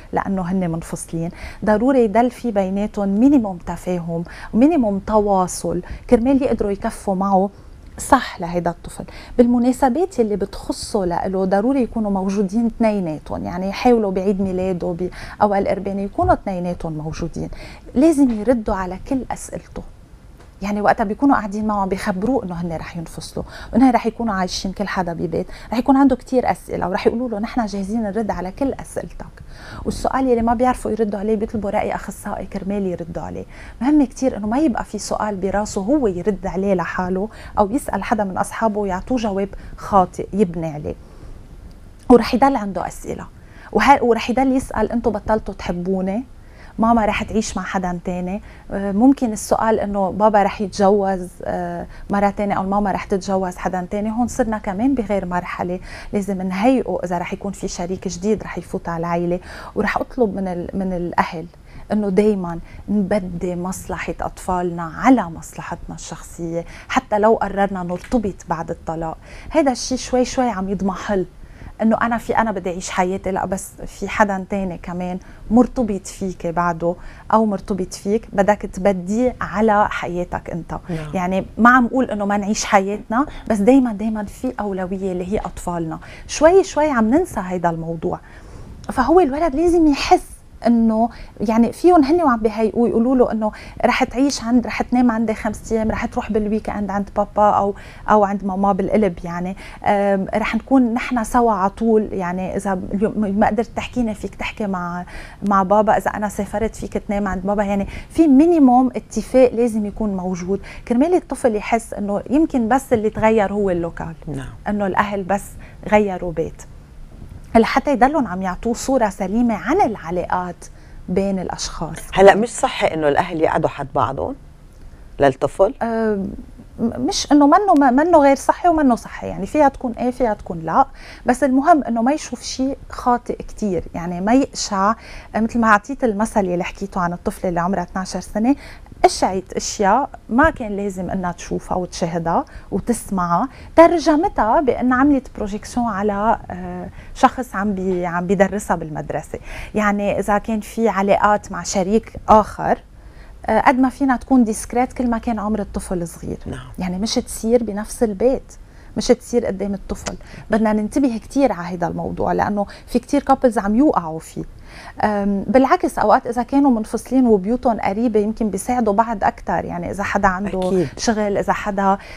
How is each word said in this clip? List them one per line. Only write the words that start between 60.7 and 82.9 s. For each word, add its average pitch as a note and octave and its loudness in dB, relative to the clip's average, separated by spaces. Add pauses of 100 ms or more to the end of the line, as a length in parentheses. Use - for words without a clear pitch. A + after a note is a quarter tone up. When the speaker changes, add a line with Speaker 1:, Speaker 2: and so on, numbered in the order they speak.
Speaker 1:
من F#3 -2
الأهل F3 -2 (460)
إنه G#3 0
دايما F#3 0 (300)
نبدي F#3 -2
مصلحة F3+ -8
أطفالنا F3+ -4
على A3 4
مصلحتنا E3 -12
الشخصية، E3+ -8 (240)
حتى - 0
لو A3 6
قررنا G3 -2
نرتبط F3+ -2 (140)
بعد E3 -4
الطلاق. E3 -6 (340)
هيدا C#4+ 4
الشيء B3 -4
شوي B3 0
شوي B3 0
عم F#3+ -4
يضمحل، F#3+ -2 (560)
إنه A3 4
أنا A#3 0
في، - -4
أنا A3 2
بدي F#3 -6
أعيش F3+ -6
حياتي، F#3 -2
لا - -2
بس F#3+ -6 (140)
في - -10
حدا G3 0
تاني F#3+ -4
كمان F3+ -6 (320)
مرتبط A#3 2
فيك F3+ -6
بعده F3 0 (380)
أو A3 6
مرتبط F#3+ -4
فيك، A3 -2
بدك G3 2
تبديه G3+ 0
على G#3 2
حياتك - -6
أنت. E3 -8
Speaker 2:
نعم. D#3 -8
Speaker 1:
يعني F#3 -2 (120)
ما A3+ 8
عم B3 6
قول B3+ 0
إنه G#3 -4
ما G3+ 0
نعيش G#3 -2
حياتنا، G#3 2 (240)